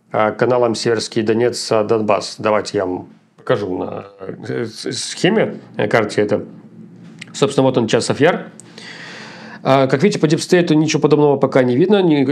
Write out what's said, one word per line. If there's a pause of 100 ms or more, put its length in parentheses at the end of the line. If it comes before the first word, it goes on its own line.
(100)
а,
каналом
Северский
Донец,
а,
Донбасс.
Давайте
я
вам (300)
покажу
на, (160)
э,
с-,
схеме, (180)
э,
карте
это. (880)
Собственно,
вот
он,
Часов
Яр. (1160)
А,
как
видите,
по
дипстейту
ничего
подобного
пока
не
видно,
ни-,